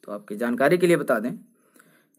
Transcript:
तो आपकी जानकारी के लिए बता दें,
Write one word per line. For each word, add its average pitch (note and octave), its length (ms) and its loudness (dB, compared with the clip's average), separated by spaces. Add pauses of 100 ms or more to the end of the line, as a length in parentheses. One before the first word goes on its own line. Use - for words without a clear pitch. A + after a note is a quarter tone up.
तो - 80 -16
आपकी G#2 240 -12
जानकारी A#2+ 420 2
के F3 100 2
लिए E3+ 80 6
बता C3 240 0
दें, A#2+ 120 -6 (880)